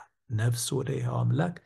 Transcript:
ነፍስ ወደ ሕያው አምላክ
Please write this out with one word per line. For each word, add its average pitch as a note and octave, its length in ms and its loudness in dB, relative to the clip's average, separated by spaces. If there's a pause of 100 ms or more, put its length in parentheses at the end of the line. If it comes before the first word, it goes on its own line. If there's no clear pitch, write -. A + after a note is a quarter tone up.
(300)
ነፍስ A#2 420 0
ወደ C#3 200 0
ሕያው B2 240 -2
አምላክ B2 500 2